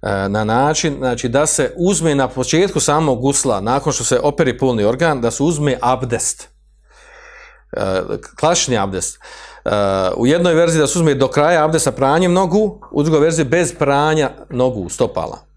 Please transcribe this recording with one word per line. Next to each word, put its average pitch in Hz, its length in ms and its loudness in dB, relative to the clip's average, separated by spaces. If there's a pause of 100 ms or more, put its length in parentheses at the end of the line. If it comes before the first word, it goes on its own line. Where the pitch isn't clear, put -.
e, 101 280 -2
na 107 140 0
način, 139 540 0
znači, 127 320 -4
da 139 160 2
se 139 320 -2
uzme 165 380 0
na 135 120 2
početku 156 520 0
samog 147 420 0
gusla, 127 400 0
nakon 131 320 -2
što - 100 -6
se 120 200 0
operi 143 340 0
polni 120 260 0
organ, 131 380 0
da 117 100 0
se 175 120 -2
uzme 147 380 0
abdest. 120 640 -2 (1300)
E, 95 240 0 (380)
klasični 151 380 0
abdest. 98 420 -4 (460)
E, - 40 0 (480)
u 117 100 0
jednoj 170 260 2
verziji 165 260 2
da 143 80 2
se 175 120 -2
uzme 156 160 4
do 131 120 2
kraja 151 380 2
abdest 156 180 0
sa 135 80 0
pranjem 156 420 2
nogu, 190 460 0 (120)
u 147 120 0
drugoj 156 160 2
verziji 156 260 2
bez 160 300 0
pranja 147 560 2 (180)
nogu, 120 400 -2
stopala. - 480 -4 (200)